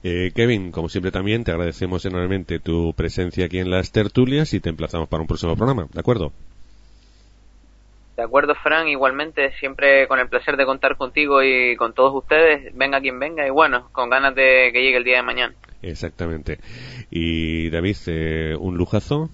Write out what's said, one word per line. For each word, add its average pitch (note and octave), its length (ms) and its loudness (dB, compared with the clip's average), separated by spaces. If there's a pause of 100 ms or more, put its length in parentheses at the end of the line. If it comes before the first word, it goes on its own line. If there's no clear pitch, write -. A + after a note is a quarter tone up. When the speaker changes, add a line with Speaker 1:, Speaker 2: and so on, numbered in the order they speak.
Speaker 1:
Eh, F2+ 320 -2
Kevin, A2+ 360 2
como E2 180 -6
siempre F#2 200 -2
también, G2+ 360 -2
te F#2 60 0
agradecemos F2 540 -2
enormemente F2+ 540 -2
tu E2 340 0
presencia F2+ 520 -2
aquí E2+ 120 -4
en F#2 120 -2
las F#2 220 0
tertulias C3 640 2
y G#2 60 0
te F2 100 -4
emplazamos D#2+ 380 -4
para D#2+ 140 -2
un D#2+ 60 -4
próximo E2+ 280 0
programa, A2 360 0
¿de D#2+ 80 -8
acuerdo? F2+ 340 0 (1800)
Speaker 2:
De A#2 60 -4
acuerdo, C#3+ 380 2
Fran, D#3+ 280 2
igualmente, C#3 600 0 (100)
siempre C3+ 480 4
con C3 100 2
el B2+ 80 0
placer B2+ 300 0
de C3+ 80 4
contar C3+ 320 0
contigo C#3 440 2
y B2+ 360 2
con A#2 160 -2
todos C3+ 200 4
ustedes, D3+ 600 2
venga C3+ 240 0
quien C3+ 180 -4
venga, D3 300 -4
y - 20 0
bueno, C3+ 440 2
con B2 160 -2
ganas C3 260 2
de B2+ 380 6
que B2 80 2
llegue B2+ 160 2
el B2 80 0
día B2+ 120 2
de B2 60 0
mañana. A#2+ 300 -4 (280)
Speaker 1:
Exactamente. E2 760 -8 (500)
Y E2 600 -2
David, E2+ 260 -2 (120)
eh, D#2+ 520 -4
un F#2 160 -4
lujazo A2+ 580 -2